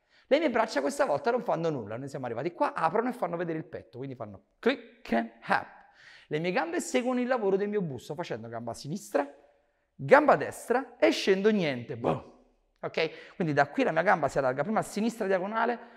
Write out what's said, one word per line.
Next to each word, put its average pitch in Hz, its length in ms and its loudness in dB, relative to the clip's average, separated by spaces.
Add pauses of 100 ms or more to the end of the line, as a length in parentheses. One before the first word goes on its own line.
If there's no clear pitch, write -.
(280)
Le 269 100 6
mie 330 100 2
braccia 226 320 2
questa 277 260 0
volta 156 260 0
non 247 100 0
fanno 165 280 0
nulla, 110 260 -6
noi 139 120 -8
siamo 135 160 -10
arrivati 123 280 -4
qua, 294 200 -2
aprono 190 380 0
e - 20 -8
fanno 175 240 -4
vedere 170 220 -4
il 156 80 -10
petto, - 320 -14
quindi 135 160 -10
fanno 104 300 -14 (160)
click - 520 -2
and 226 200 0 (140)
hop. - 340 -2 (520)
Le 151 60 -2
mie 170 120 -2
gambe 320 300 -2
seguono 247 400 0
il 247 60 -2
lavoro 214 300 2
del 202 120 0
mio 208 140 -2
busto, 147 320 -8
facendo 131 340 -8
gamba 117 240 -8
sinistra, - 580 -4 (640)
gamba 254 400 8
destra 165 640 -2
e 320 140 6
scendo 196 400 2
niente. 139 480 -2
Boom. 139 260 -2 (560)
Ok? - 540 -4
Quindi 156 180 -2
da 143 160 4
qui - 140 -2
la 220 100 2
mia 160 80 2
gamba 175 280 2
si - 100 -2
allarga 135 240 0
prima 208 160 0
a 165 40 0
sinistra 220 440 -2
diagonale, 220 520 0 (180)